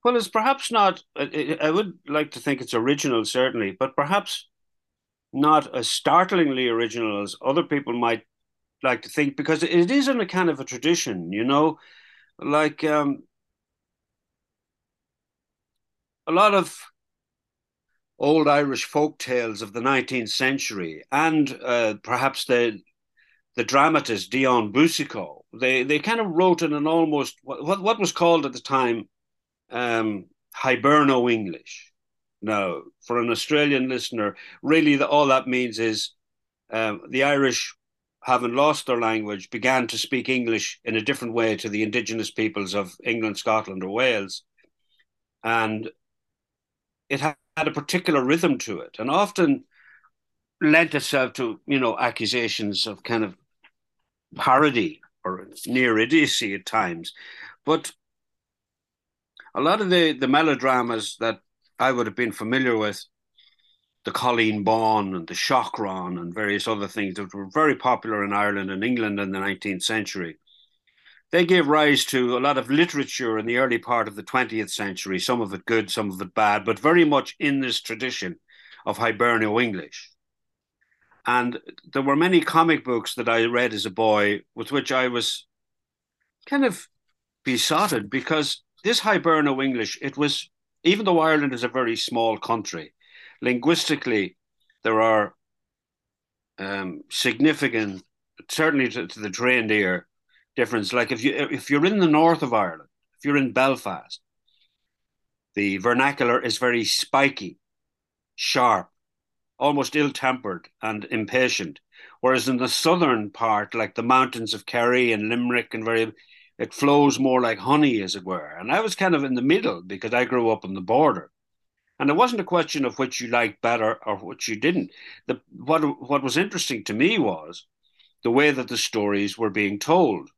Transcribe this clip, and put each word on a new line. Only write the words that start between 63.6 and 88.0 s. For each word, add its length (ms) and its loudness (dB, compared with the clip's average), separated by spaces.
the 60 -6
Colleen 540 0
Bawn 500 2
and 120 -8
the 60 -12
Shaughraun 880 -4
and 140 -10
various 340 -2
other 180 -2
things 280 -6
that 180 -10
were 180 -12
very 240 2
popular 480 -2
in 120 -4
Ireland 360 -2
and 140 -4
England 340 -2
in 140 -4
the 80 -6
nineteenth 420 -6
century, 540 -6
they 140 4
gave 220 4
rise 380 4
to 300 0
a 20 0
lot 200 2
of 120 -6
literature 680 0
in 80 -6
the 100 -2
early 220 2
part 300 -2
of 60 -14
the 80 -12
twentieth 480 -2
century, 480 -6
some 220 -2
of 140 -6
it 100 -12
good, 260 0
some 200 -4
of 100 -10
it 140 -10
bad, 320 2
but 120 -2
very 280 6
much 340 0
in 200 0
this 200 -2
tradition 560 -8
of 140 -4
Hiberno-English. 1120 0
And 320 0
there 80 0
were 120 0
many 280 4
comic 420 2
books 300 -4
that 160 -2
I 160 4
read 260 2
as 140 -4
a 40 -4
boy 520 2
with 160 -10
which 220 -2
I 160 2
was 380 -4
kind 220 0
of 200 -4
besotted, 680 0